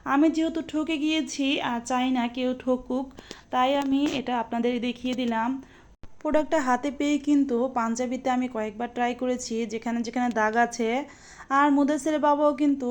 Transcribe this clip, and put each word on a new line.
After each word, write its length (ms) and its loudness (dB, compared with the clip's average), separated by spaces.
আমি 260 4
যেহেতু 320 0
ঠকে 360 -2
গিয়েছি 600 0
আর 260 -4
চাই 260 0
না 160 0
কেউ 260 -2
ঠকুক, 520 -2
তাই 260 2
আমি 300 2
এটা 340 -2
আপনাদের 420 -2
দেখিয়ে 320 -4
দিলাম। 360 -2
প্রোডাক্টটা 400 2
হাতে 320 0
পেয়ে 260 0
কিন্তু 400 2
পাঞ্জাবিতে 560 -2
আমি 180 0
কয়েকবার 460 -6
ট্রাই 220 -2
করেছি, 500 -2
যেখানে 360 -4
যেখানে 280 -2
দাগ 260 2
আছে। 340 2
আর 220 4
মুদাসির 480 2
বাবাও 340 4
কিন্তু 380 0